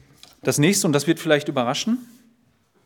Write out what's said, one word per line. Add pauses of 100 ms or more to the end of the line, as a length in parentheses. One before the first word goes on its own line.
(420)
Das
nächste,
und
das
wird
vielleicht
überraschen, (880)